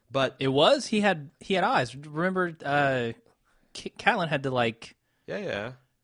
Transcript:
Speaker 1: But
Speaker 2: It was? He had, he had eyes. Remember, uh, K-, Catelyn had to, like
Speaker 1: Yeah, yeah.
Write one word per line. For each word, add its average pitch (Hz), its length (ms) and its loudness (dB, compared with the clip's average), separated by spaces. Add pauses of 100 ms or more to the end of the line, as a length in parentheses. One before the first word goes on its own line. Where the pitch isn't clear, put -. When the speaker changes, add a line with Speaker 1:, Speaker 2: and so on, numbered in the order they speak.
(120)
Speaker 1:
But 131 280 0
Speaker 2:
It 135 100 0
was? 180 380 4
He 208 140 0
had, 175 380 0
he - 160 -4
had 180 80 2
eyes. 151 320 0
Remember, 165 680 -4
uh, 135 480 0 (680)
K-, - 200 -12
Catelyn 196 300 2
had 147 160 -2
to, 139 80 -2
like 120 440 -2 (320)
Speaker 1:
Yeah, - 100 -6
yeah. 120 340 -6 (320)